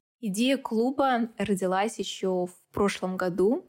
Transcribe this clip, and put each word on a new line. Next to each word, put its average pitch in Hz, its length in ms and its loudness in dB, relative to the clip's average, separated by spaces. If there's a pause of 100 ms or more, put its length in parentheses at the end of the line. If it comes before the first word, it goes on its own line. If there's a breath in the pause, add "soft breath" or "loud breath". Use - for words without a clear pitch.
(200)
Идея 240 360 0
клуба 247 720 0 (100)
родилась 196 600 0
ещё 185 460 -2
в - 280 -20
прошлом 190 420 0
году, 185 520 0